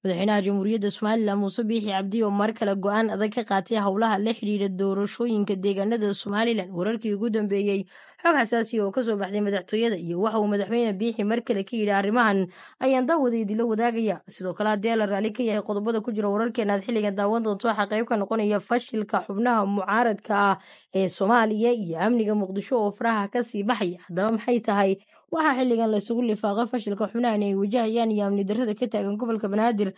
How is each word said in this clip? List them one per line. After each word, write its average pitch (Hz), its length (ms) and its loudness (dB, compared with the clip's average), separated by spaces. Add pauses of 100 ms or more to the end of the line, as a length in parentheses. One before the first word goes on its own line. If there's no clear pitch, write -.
Madaxweynaha 196 420 2
Jamhuuriyadda 202 460 0
Somaliland 214 500 0
Muuse 196 240 -2
Biixi 208 240 -2
Cabdi 196 320 -2
oo 208 80 2
mar 202 240 0
kale 202 240 0
go'aan 208 320 0
adag 208 240 -2
ka 240 80 -2
qaatay 202 400 0
howlaha 202 400 2
la 220 100 0
xiriira 208 380 -2
doorashooyinka 202 880 -2
deegaanada 202 560 0
Somaliland. 208 560 -2
Wararkii 208 480 -2
ugu 233 160 -2
dambeeyey, 202 480 0 (400)
xog 339 160 4
xasaasi 226 400 0
ah 202 80 0
oo 196 80 -2
ka 254 80 0
soo 220 160 -2
baxday 196 240 -2
madaxtooyada 202 560 -2
iyo 170 240 -4
waxa 220 160 0
uu 208 80 2
madaxweyne 208 480 0
Biixi 220 320 -4
mar 226 160 0
kale 196 240 -2
ka - 80 -10
yidhi 208 160 0
arrimahan 202 560 2 (320)
ayaan 262 320 2
daawadeedii 233 480 0
la 233 80 0
wadaagaya. 226 640 0
Sidoo 185 240 -8
kale, 214 240 0
haddii 226 160 0
la 214 120 2
raalli 202 280 0
ka 254 80 -4
yahay, 208 240 0
qodobada 214 340 -2
ku 220 140 -6
jira 208 160 0
wararkeena 208 480 0
aad 190 80 -6
xilligan 208 320 0
daawan 214 240 2
doonto 214 240 -2
waxaa 208 240 0
qayb 220 160 0
ka 240 80 -2
noqonaya 208 480 0
fashilka 220 640 -2
xubnaha 220 400 2
mucaaradka 202 720 0
ah 196 200 4 (360)
ee 190 160 2
Soomaaliya 220 640 2
iyo 170 240 -4
amniga 214 400 2
Muqdisho 202 400 -2
oo 208 160 2
faraha 220 320 0
ka 240 160 -2
sii 208 240 -4
baxaya. 202 400 -2
Haddaba 185 320 0
maxay 233 240 0
tahay 202 320 2 (360)
waxa 311 280 2
xilligan 233 320 2
la 208 80 2
isugu 233 240 -2
lifaaqay 214 480 2
fashilka 208 400 -2
xubnahan 226 320 2
ay 202 160 2
wajahayaan 220 560 2
iyo 208 160 2
amni 202 160 2
darrada 214 320 0
ka 247 80 0
taagan 202 320 -2
gobolka 220 320 -2
Banaadir? 208 380 2 (100)